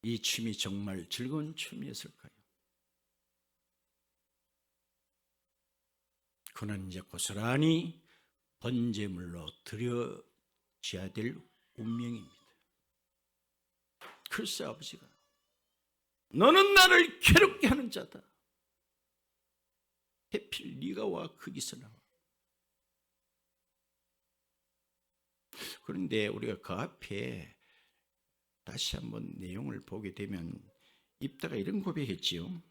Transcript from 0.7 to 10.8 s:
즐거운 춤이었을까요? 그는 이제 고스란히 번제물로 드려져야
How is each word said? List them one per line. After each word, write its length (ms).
즐거운 460
춤이었을까요? 760
그는 320
이제 140
고스란히 1000
번제물로 920
드려져야 1500